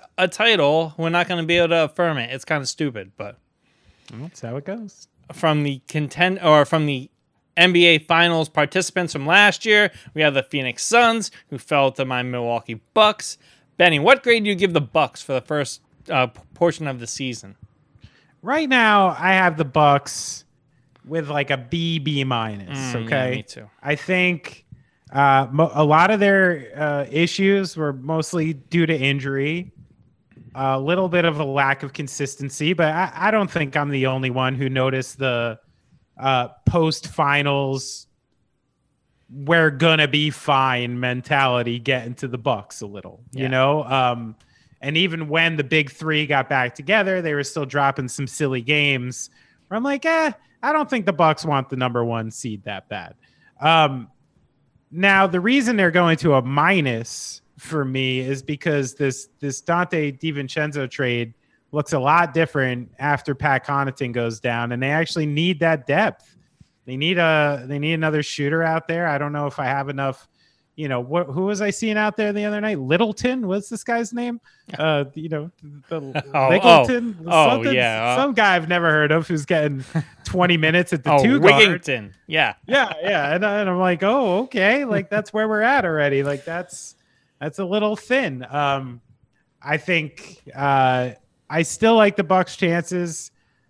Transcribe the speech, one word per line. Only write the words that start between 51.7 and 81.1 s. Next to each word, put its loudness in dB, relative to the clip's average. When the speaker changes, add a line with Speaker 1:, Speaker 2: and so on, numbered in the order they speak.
Speaker 2:
number 0
one -4
seed -12
that -12
bad." -12
Um, 2
now, 4
the -2
reason 2
they're 4
going 4
to 2
a 4
minus -2
for -6
me -2
is -6
because -4
this, -4
this -8
Donte -2
DiVincenzo -4
trade -2
looks -2
a 2
lot 2
different -2
after -2
Pat 0
Connaughton -4
goes -4
down, -4
and -6
they 0
actually -2
need -2
that 0
depth. -2
They -10
need -2
a, 2
they -6
need -2
another 0
shooter -2
out -2
there. -2
I -2
don't -6
know -4
if -8
I -4
have -2
enough, -6
you -6
know, -2
wh-, -4
who -4
was -4
I -2
seeing -4
out -2
there -2
the -4
other -6
night? -4
Littleton, -2
what's -4
this -12
guy's -4
name? -6
Uh, 0
you -10
know, -8
the -6
Speaker 1:
<laughs> -8
Oh, 4
Speaker 2:
Littleton, 6
Speaker 1:
oh, -6
oh, 6
Speaker 2:
something, 2
Speaker 1:
yeah, 0
uh, 0
Speaker 2:
some 0
guy 4
I've -2
never 2
heard 4
of 0
who's -4
getting 0
Speaker 1:
<laughs> -20
Speaker 2:
twenty 2
minutes 2
at -4
the 2